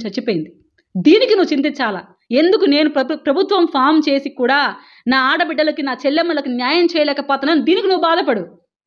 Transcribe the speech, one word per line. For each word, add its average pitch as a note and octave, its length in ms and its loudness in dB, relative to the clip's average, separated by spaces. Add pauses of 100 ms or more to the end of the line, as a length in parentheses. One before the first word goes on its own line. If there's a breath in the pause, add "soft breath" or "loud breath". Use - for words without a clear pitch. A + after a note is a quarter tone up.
చచ్చిపోయింది." G#3 500 -6 (420)
దీనికి G#4 380 4
నువ్వు E4+ 180 0
చింతించాలా? C4+ 500 -4 (280)
ఎందుకు E4+ 340 2
నేను D4 240 2
ప్రభు-, D4 260 -2
ప్రభుత్వం F4+ 500 0
ఫామ్ D4 440 2
చేసి C#4 200 0
కూడా B3+ 460 -2 (320 loud breath)
నా C4 120 2
ఆడబిడ్డలకి, D4+ 600 -2
నా C4 240 -6
చెల్లెమ్మలకి D4+ 440 -2
న్యాయం C4 360 0
చేయలేకపోతున్నాను, C#4+ 760 0
దీనికి F#4 260 0
నువ్వు F4 160 0
బాధపడు, C#4 540 -2 (300)